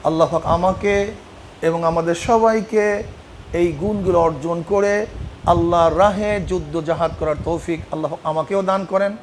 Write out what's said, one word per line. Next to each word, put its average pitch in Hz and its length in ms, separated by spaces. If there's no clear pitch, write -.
আল্লাহ 160 260
পাক 165 140
আমাকে 190 400
এবং 165 240
আমাদের 165 300
সবাইকে 220 580
এই 175 140
গুণগুলো 190 360
অর্জন 160 300
করে 202 220
আল্লাহর 170 480
রাহে 208 300
যুদ্ধ 165 240
জাহাদ 160 300
করার 156 260
তৌফিক 165 360
আল্লাহ 156 200
আমাকেও 160 380
দান 190 240
করেন 190 260